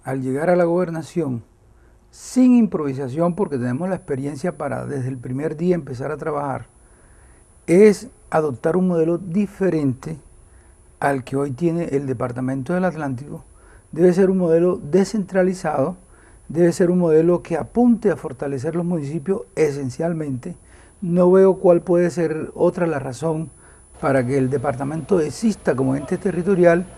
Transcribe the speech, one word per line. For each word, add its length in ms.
Al 180
llegar 280
a 60
la 80
gobernación, 800
sin 440
improvisación, 800
porque 220
tenemos 320
la 60
experiencia 640
para 280
desde 240
el 80
primer 400
día 180
empezar 380
a 40
trabajar, 500
es 420
adoptar 480
un 100
modelo 300
diferente 1000
al 240
que 100
hoy 160
tiene 400
el 160
Departamento 680
del 120
Atlántico. 580
Debe 220
ser 160
un 80
modelo 400
descentralizado, 1200
debe 240
ser 180
un 100
modelo 440
que 140
apunte 520
a 60
fortalecer 640
los 80
municipios 560
esencialmente. 1000
No 280
veo 280
cuál 240
puede 300
ser 440
otra 320
la 120
razón 500
para 260
que 120
el 120
departamento 720
exista 560
como 220
ente 200
territorial 680